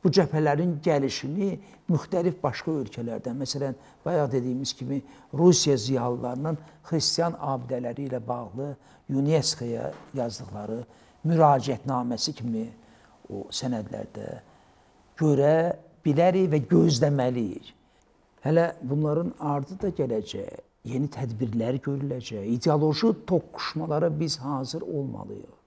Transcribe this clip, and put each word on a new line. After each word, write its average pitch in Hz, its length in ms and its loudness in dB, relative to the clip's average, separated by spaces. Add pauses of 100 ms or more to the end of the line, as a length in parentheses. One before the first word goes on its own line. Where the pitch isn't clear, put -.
Bu 185 100 6
cəbhələrin 156 720 2
gəlişini 156 680 0 (340)
müxtəlif 175 540 0
başqa 147 280 -4
ölkələrdən, 120 720 -6
məsələn, 135 320 -4 (320)
bayaq 151 260 0
dediyimiz 127 420 -2
kimi, 135 280 -6 (320)
Rusiya 151 440 6
ziyalılarının 123 800 -2 (280)
xristian 165 560 0
abidələri 123 680 -4
ilə 127 180 -4
bağlı 123 480 -6 (340)
unesco-ya 135 840 0 (220)
yazdıqları 110 680 -6 (420)
müraciətnaməsi 131 1120 2
kimi 113 300 -4 (680)
o 98 160 -8
sənədlərdə 104 760 -6 (920)
görə 147 380 4 (500)
bilərik 175 480 4
və 151 160 4
gözləməliyik. 135 1040 2 (720)
Hələ 165 220 4 (180)
bunların 151 540 0
ardı 147 420 -4
da 202 80 0
gələcək, 113 720 -4 (240)
yeni 131 240 -2
tədbirlər 117 720 -2
görüləcək, 127 640 -6 (140)
ideoloji 156 500 4 (160)
toqquşmalara 160 920 -2
biz 160 180 -2
hazır 135 480 -6
olmalıyıq. 107 800 -8